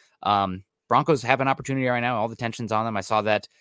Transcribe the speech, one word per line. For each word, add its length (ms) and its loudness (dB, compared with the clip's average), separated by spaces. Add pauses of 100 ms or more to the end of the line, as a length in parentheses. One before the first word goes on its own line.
(240)
Um, 400 0 (240)
Broncos 340 4
have 180 2
an 80 0
opportunity 380 -2
right 140 0
now. 160 -2
All 120 0
the 80 -12
tension's 360 -6
on 120 2
them. 120 -4
I 40 -2
saw 220 0
that 260 0 (120)